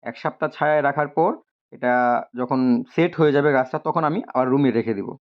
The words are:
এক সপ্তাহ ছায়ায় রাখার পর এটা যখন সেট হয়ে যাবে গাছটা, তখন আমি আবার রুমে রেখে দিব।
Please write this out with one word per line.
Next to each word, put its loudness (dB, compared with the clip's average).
এক -12
সপ্তাহ -6
ছায়ায় 0
রাখার -2
পর 2
এটা -2
যখন -2
সেট 0
হয়ে 2
যাবে 2
গাছটা, 0
তখন -2
আমি -2
আবার 0
রুমে 2
রেখে -2
দিব। -6